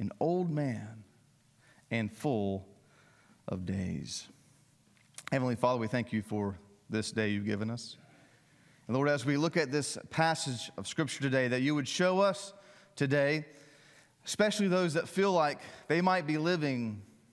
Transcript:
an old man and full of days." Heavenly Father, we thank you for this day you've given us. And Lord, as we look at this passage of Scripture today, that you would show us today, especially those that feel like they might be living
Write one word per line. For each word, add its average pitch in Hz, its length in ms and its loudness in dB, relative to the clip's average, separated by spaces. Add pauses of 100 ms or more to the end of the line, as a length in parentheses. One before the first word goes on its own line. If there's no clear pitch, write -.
an 101 200 -4
old 175 280 2
man 113 540 -4 (880)
and 110 180 0
full 101 560 -2 (840)
of 92 160 -6
days." 92 640 -6 (1000)
Heavenly 127 280 0
Father, 123 200 2
we 113 100 -2
thank 120 260 -2
you 107 80 0
for 101 360 -4 (320)
this 107 220 -2
day 107 200 0
you've 101 140 -2
given 107 240 -2
us. - 280 -10 (920)
And 113 80 -2
Lord, 143 140 4
as 135 160 2
we 143 100 2
look 160 220 2
at 139 160 2
this 143 240 -2 (120)
passage 156 680 0
of 98 100 -8
Scripture - 320 -4
today, 131 300 2
that 127 140 0
you 151 120 2
would 139 100 -2
show 185 360 2
us 196 320 0 (420)
today, 143 500 2 (800)
especially 208 440 2
those 175 240 4
that 143 160 -2
feel 196 240 2
like 151 260 2 (300)
they 160 100 4
might 180 260 2
be 156 120 0
living 135 640 0 (300)